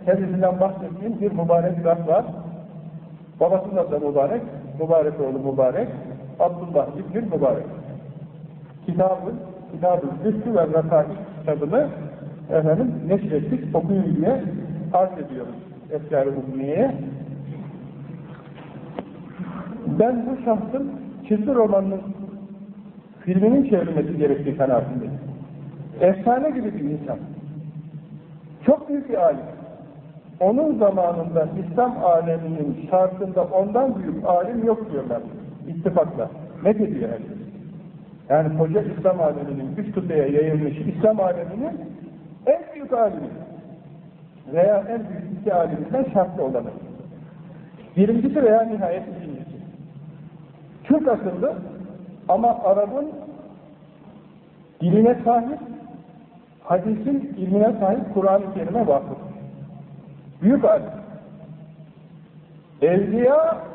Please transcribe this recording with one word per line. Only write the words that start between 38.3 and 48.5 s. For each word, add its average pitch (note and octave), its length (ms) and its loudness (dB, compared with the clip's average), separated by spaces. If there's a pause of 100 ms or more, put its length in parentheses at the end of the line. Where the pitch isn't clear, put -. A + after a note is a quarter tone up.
koca E3 240 2
İslam F#3 380 0
aleminin, C#3 560 -2
üç - 180 -6
kıtaya E3 320 2
yayılmış D3+ 520 2
İslam G#3+ 420 2
aleminin F#3 600 -2 (640)
en D#4 140 4 (140)
büyük C#4 180 -8
alimi G3 380 0 (1200)
veya G3 360 4
en A#3 100 -4 (100)
büyük - 320 -8
iki G3+ 140 0
aliminden F3 600 0
şartlı F3+ 280 2
olanı. B2+ 280 -2 (1300)
Birincisi A3+ 460 4
veya A3+ 200 8